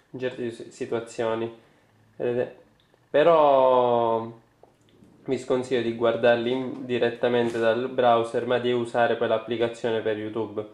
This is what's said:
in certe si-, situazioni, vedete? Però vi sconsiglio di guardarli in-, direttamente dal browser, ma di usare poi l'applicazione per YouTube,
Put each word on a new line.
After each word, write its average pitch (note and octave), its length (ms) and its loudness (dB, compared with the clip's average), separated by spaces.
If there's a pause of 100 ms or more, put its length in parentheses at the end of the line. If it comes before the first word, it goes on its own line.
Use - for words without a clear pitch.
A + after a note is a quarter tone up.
(100)
in C3+ 100 -14
certe B2 320 -6
si-, - 180 -16
situazioni, A2+ 840 -4 (640)
vedete? B2 440 -4 (500)
Però B2+ 1300 4 (880)
vi C3 140 -2
sconsiglio B2+ 440 -2
di A2+ 120 -2
guardarli A#2 560 2
in-, C3 340 -6
direttamente A#2+ 720 0
dal A#2 320 0
browser, A#2+ 560 2
ma B2 140 0
di A#2+ 140 0
usare A#2 420 0
poi A2+ 140 -2
l'applicazione A2+ 720 -2
per G#2+ 180 -2
YouTube, G#2+ 560 -8